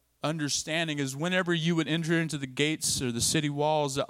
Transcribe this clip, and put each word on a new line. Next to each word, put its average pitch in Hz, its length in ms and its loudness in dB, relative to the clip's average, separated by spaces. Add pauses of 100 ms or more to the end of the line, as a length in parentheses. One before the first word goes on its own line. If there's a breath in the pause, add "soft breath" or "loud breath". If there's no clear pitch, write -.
(220)
understanding, 156 760 -2
is 135 180 -2
whenever 175 360 0
you 170 220 2
would 160 140 2
enter 165 320 2
into 160 180 -2
the 139 80 -4
gates 143 560 0
or 123 80 0
the 117 100 -2
city 151 300 2
walls, 147 460 0
that 135 120 0